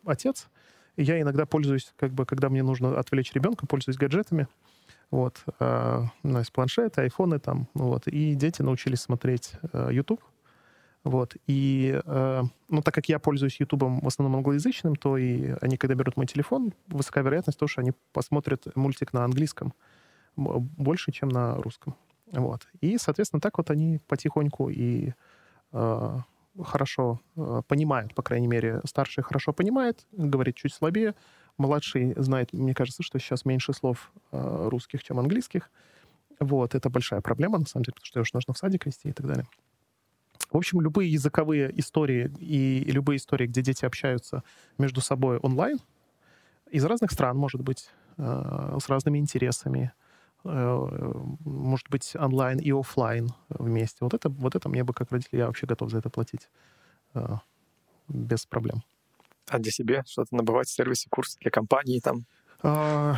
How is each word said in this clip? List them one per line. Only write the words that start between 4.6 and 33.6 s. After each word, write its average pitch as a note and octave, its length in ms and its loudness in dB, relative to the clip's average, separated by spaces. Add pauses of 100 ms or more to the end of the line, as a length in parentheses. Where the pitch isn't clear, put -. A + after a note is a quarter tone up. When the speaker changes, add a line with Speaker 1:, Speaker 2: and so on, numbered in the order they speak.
Speaker 1:
Вот, B2+ 320 0 (160)
э, A#2+ 420 2 (220)
у D3 40 -2
нас B2 240 0
планшеты, D3+ 500 0
айфоны D3+ 380 2
там, C3+ 340 -4
вот, B2+ 340 0
и D3 280 0
дети C#3+ 280 0
научились C3 380 0
смотреть, B2 520 -2 (200)
э, B2 180 -2
YouTube. C#3 300 0 (840)
Вот, B2+ 320 0 (120)
и, C3+ 580 2
э, C3 380 0 (260)
ну, D3+ 120 2
так - 140 2
как D3+ 140 -2
я D3+ 100 4
пользуюсь C#3 400 0
Ютубом C3+ 400 2
в C3 80 -2
основном C3+ 300 0
англоязычным, D3 580 2
то C3+ 220 0
и B2+ 440 0
они, C3 160 0
когда C3 180 2
берут C3 220 0
мой C3+ 80 2
телефон, A3 480 0 (140)
высока C#3+ 340 0
вероятность D3 380 0
того, D3 80 2
что - 140 -2
они B2+ 100 2 (220)
посмотрят - 600 -2
мультик C3+ 380 0
на B2 100 2
английском C3 500 0 (600)
б-, C3+ 240 0
больше, D3 520 -2
чем - 180 -2
на B2 320 0
русском. - 340 -10 (360)
Вот. - 360 -2 (140)
И, G3 160 2
соответственно, D#3+ 420 0
так - 200 0
вот E3 100 -2
они D#3 380 2
потихоньку D3 640 0
и, A#2+ 420 0 (640)
э, A2+ 460 -2 (440)
хорошо, B2+ 560 -2 (160)
э, A#2+ 320 -4
понимают, C#3 480 0
по C3 80 -4
крайней A#2+ 240 0
мере, A2+ 380 0
старший - 380 -2
хорошо C#3+ 300 -2
понимает, A#3+ 580 0
говорит C#3 440 0
чуть - 180 -6
слабее, G3+ 400 0 (460)
младший C#3 580 2
знает, C3 360 2
мне C3 200 0
кажется, C3 300 -2
что - 160 -4
сейчас - 260 -4
меньше C3 280 0